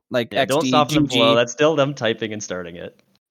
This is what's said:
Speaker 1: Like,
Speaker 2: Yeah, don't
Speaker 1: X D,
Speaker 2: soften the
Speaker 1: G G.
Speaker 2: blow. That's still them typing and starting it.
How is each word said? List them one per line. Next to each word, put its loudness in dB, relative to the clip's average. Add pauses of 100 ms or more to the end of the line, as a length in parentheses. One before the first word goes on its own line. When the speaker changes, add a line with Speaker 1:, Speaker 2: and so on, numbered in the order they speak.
Speaker 1:
Like, -2
Speaker 2:
Yeah, 2
don't 0
Speaker 1:
X 0
D, -2
Speaker 2:
soften 2
the -4
Speaker 1:
G -6
G. 2
Speaker 2:
blow. 4
That's 2
still 2
them 0
typing -4
and -10
starting -10
it. -14 (300)